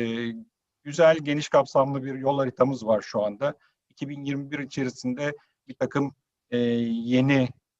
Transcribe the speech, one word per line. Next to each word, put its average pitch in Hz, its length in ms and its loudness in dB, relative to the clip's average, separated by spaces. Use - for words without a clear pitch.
güzel, 160 340 6
geniş 147 320 -2
kapsamlı 139 540 2
bir 135 120 -8
yol 135 220 0
haritamız 127 480 0
var 107 160 2
şu 104 220 -4
anda. 120 300 -4
İki - 200 -10
bin 143 160 -10
yirmi 139 260 -6
bir 147 80 -8
içerisinde 135 760 -4
bir - 60 -16
takım, 139 380 -2
e, 123 80 -2
yeni, 120 920 2